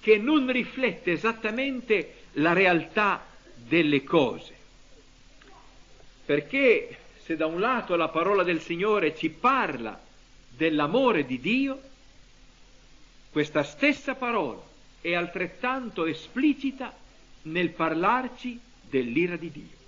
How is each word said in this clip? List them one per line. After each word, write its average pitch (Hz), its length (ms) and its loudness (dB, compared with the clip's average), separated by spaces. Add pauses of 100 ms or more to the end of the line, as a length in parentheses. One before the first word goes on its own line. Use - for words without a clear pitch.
Che 214 160 6
non 262 340 2
riflette 226 600 -2
esattamente 226 1000 -2 (180)
la 160 180 4
realtà 180 720 2 (300)
delle 147 480 2
cose. 135 500 0 (1700)
Perché 220 720 2 (260)
se 165 140 -4
da 156 80 0
un 165 140 -4
lato 220 360 0
la 160 140 2
parola 185 340 2
del 170 180 0
Signore 175 540 0
ci - 140 -4
parla 175 680 -2 (520)
dell'amore 160 760 2
di 127 140 -6
Dio, 269 400 -2 (1500)
questa 147 320 0
stessa 277 520 -2
parola 208 460 -4 (380)
è 170 140 -4
altrettanto 180 920 -4
esplicita 262 880 -2 (500)
nel 165 260 -2
parlarci 233 880 -2 (220)
dell'ira 135 540 0
di 160 160 -10
Dio - 260 -18 (100)